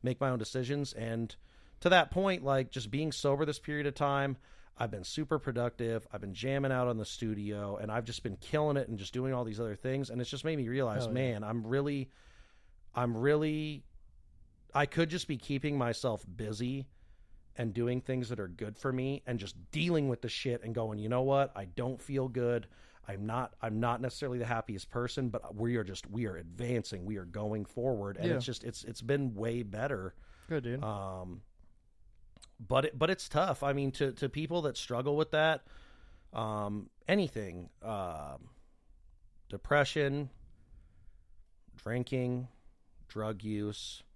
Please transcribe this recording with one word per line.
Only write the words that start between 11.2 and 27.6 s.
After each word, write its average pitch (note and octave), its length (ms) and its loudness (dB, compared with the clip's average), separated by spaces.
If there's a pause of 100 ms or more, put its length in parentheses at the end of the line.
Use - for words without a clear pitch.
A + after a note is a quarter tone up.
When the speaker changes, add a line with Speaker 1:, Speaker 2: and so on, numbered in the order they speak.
Speaker 1:
I'm A2 240 -2
really, C#3 440 0 (840)
I'm A#2+ 240 2
really, D3+ 680 2 (920)
I C#3+ 120 6
could E3 240 4
just E3 180 -4
be D3 100 -2
keeping C#3+ 400 0
myself A#2+ 460 2 (100)
busy A2 540 -2 (680)
and A2+ 160 0
doing A#2+ 280 2
things B2+ 260 -2
that A#2+ 140 -4
are F#2+ 80 -4
good G#2 280 -6
for C3 140 0
me C3 340 -2
and A#2+ 140 -2
just G2 160 -8 (160)
dealing D#3 380 4
with A#2+ 120 0
the B2 60 -4
shit A#2+ 340 -2
and A2 140 -4
going, A2 240 -2
"You G#2+ 80 -2
know B2 140 4
what? C#3 340 4
I G2+ 80 -6
don't A#2+ 380 -4
feel C3+ 260 0
good. A#2+ 400 2 (400)
I'm G2+ 180 -4
not, A#2 360 -2
I'm A2 180 0
not A#2 220 2
necessarily B2+ 380 -2
the A#2 60 -2
happiest A2+ 440 -2
person, B2 400 0
but G#2+ 260 -6
we A#2+ 220 2
are G#2+ 80 0
just, F#2 260 -8
we A2 160 0
are F#2 80 -4
advancing. F#2+ 680 -2
We G#2+ 100 -4
are F#2+ 80 -6
going G#2 400 -2